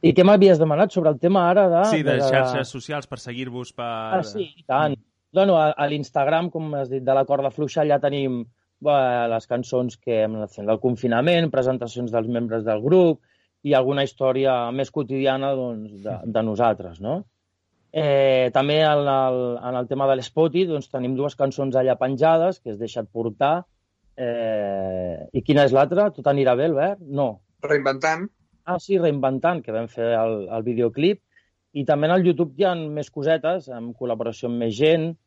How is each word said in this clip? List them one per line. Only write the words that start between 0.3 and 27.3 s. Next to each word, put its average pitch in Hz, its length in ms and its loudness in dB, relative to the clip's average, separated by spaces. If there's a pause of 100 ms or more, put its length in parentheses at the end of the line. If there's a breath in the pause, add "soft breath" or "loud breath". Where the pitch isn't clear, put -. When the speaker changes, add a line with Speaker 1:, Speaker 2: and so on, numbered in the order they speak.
Speaker 1:
demanat 156 340 2
sobre 160 180 2
el 143 100 0
tema 175 300 4
ara 190 200 4
de, 175 200 4
Speaker 2:
Sí, 156 140 0
de - 80 0
Speaker 1:
de, - 60 2
de - 40 0
Speaker 2:
xarxes 131 480 0
socials 139 380 -8
per 131 120 -12
seguir-vos, 123 540 -10
per 120 120 -8
Speaker 1:
Ah, 117 380 -4
sí, 160 340 -8
i 165 60 -20
tant. 143 340 0
Speaker 2:
Mm. - 60 -20 (300)
Speaker 1:
Bueno, 190 240 4
a, 151 140 4
a 147 160 -2
l'Instagram, 147 640 0
com 156 260 -8
has 135 140 -4
dit, 131 140 -6
de 131 100 2
la 135 120 2
corda 139 260 -2
fluixa, 151 300 -4
allà 147 180 2
tenim, 135 460 -2 (340)
bé, 127 480 2
les 113 200 -2
cançons 123 500 -4
que 110 260 0
hem 110 120 -2
anat 107 180 -8
fent 101 140 -10
del 110 120 0
confinament, 131 720 0
presentacions 123 600 -4
dels 113 160 -2
membres 117 360 -4
del 107 180 -2
grup 165 380 4 (440)
i 143 100 0
alguna 139 300 2
història 131 680 0
més 131 180 -4
quotidiana, 135 640 -2
doncs, 117 380 -8 (120)
de, 104 80 -8
Speaker 2:
Mm. 92 200 -8
Speaker 1:
de 110 120 0
nosaltres, 98 580 -2
no? 147 240 -6 (680)
Eh, 135 640 2
també 143 280 2
en 147 260 4
el, 127 540 0
en 123 140 -6
el 123 120 -4
tema 135 200 -2
de 135 80 4
l'Spotty, 160 500 0
doncs, 151 240 -6
tenim 127 260 -4
dues 139 200 -4
cançons 135 400 -2
allà 127 220 2
penjades, 160 640 2
que 123 80 -12
és 104 100 -8
Deixa't 113 320 -8
portar, 135 540 -2 (500)
eh, 98 1160 -4
i - 120 -2
quina 147 220 4
és 127 80 2
l'altra? 175 360 2
Tot - 160 -6
anirà 139 300 2
bé, 139 80 0
Albert? 170 360 -2
No. 139 280 -4 (320)